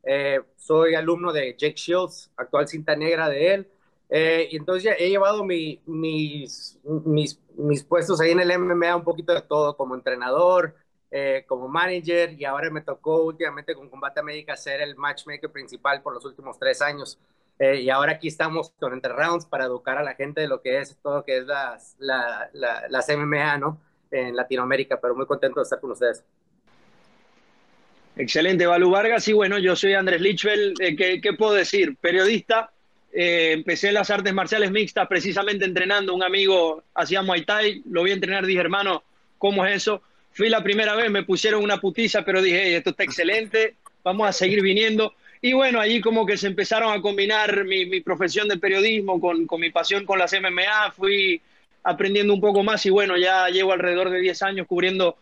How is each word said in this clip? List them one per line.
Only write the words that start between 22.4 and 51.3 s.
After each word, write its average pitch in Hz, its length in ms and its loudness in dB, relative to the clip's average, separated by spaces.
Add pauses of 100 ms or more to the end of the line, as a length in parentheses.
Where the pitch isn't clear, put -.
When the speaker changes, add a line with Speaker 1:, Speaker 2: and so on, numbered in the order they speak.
Speaker 1:
la, 117 360 -4
las 131 200 -2
M 147 140 0
M 147 180 -2
A, 147 160 0
¿no? 151 220 -6 (320)
En 127 240 -4
Latinoamérica, 127 680 -2
pero 123 140 -2
muy 131 100 -4
contento 135 360 -2
de - 20 0
estar - 160 -4
con 127 120 -10
ustedes. 117 320 -2 (1900)
Speaker 2:
Excelente, 170 500 2
Balú 180 240 6
Vargas. 214 380 2
Y 214 40 4
bueno, 202 240 4
yo 185 160 2
soy 196 200 2
Andrés 185 260 2
Lichfeld. 202 640 0
Eh, 165 160 0
¿qué, 185 240 0
qué 208 100 0
puedo 208 220 2
decir? 180 420 2
Periodista. 202 720 2 (440)
Eh, 170 400 2
empecé 170 400 -2
las 208 160 0
artes 202 240 0
marciales 196 360 0
mixtas 196 380 0
precisamente 196 560 -2
entrenando. 190 500 0
Un 185 80 -2
amigo 185 600 2 (100)
hacía 175 280 -2
Muay 180 240 -2
Thai, 208 440 0
lo 170 140 0
vi 190 80 2
entrenar, 190 340 -2
dije, 185 140 0
"Hermano, 185 440 -2 (340)
¿cómo 196 280 0
es 196 120 0
eso?". 202 240 -2 (320)
Fui 220 160 2
la 220 120 2
primera 208 320 0
vez, 226 160 0
me 202 140 0
pusieron 208 400 0
una 202 160 0
putiza, 208 440 0
pero 190 180 2
dije, 185 200 2
"Hey, 185 140 2
esto 170 140 -2
está 196 140 -4
excelente, 214 760 0 (260)
vamos 202 240 0
a 190 60 2
seguir 190 280 2
viniendo". 214 520 2 (260)
Y 247 140 2
bueno, 254 260 4
allí 220 220 2
como 220 240 2
que 202 120 0
se 202 100 -4
empezaron 214 440 0
a 202 100 -2
combinar 202 600 0
mi, 185 220 0
mi 185 160 -4
profesión 185 480 -2
de 190 80 0
periodismo 196 640 2
con, 165 260 0
con 165 140 -4
mi 170 100 -2
pasión 196 340 -2
con 190 140 0
las 175 140 2
M 190 160 0
M 180 180 -2
A, 214 240 0
fui 190 500 0 (420)